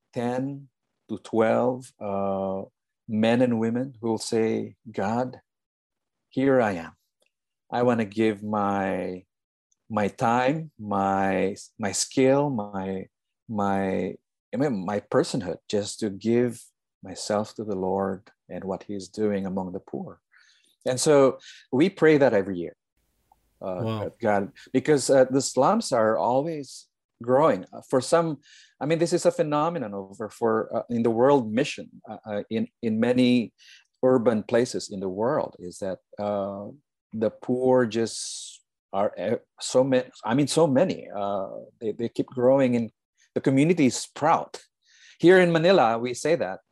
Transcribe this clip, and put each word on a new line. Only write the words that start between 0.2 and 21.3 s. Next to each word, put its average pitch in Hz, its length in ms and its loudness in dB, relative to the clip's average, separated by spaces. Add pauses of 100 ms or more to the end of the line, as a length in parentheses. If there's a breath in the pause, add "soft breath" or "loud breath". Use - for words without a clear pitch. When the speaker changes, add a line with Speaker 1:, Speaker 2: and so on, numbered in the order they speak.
Speaker 1:
to 107 100 -6
twelve, 117 800 0
uh, 98 640 -4 (440)
men 117 360 2
and 120 160 0
women 123 420 -4
who 117 80 -4
will 110 160 -2 (100)
say, 110 400 -2 (160)
"God, 117 480 -4 (920)
here 131 300 2
I 107 120 2 (140)
am. 82 80 -20 (760)
I 120 140 -2
wanna 117 220 2
give 104 360 0
my, 98 800 -2 (680)
my 107 180 -2
time, 127 720 -2
my, 98 760 0 (220)
my 104 140 -4
skill, 135 580 2
my, 98 580 -6 (400)
my, 98 680 -2 (360)
I 113 60 -8
mean, 123 260 -2
my 101 180 -4
personhood, 117 580 -2 (100)
just 104 300 -4
to 110 100 -4
give 113 540 -2 (400)
myself 104 520 -6
to 113 80 -10
the 104 120 -6
Lord 95 560 -4 (180)
and 90 140 -12
what 92 240 -8
he's 98 200 -10
doing 101 380 -4
among 92 280 -6
the 95 60 -10 (120)
poor." 160 280 -12 (680 soft breath)
And 127 120 -2
so 139 380 6 (340 loud breath)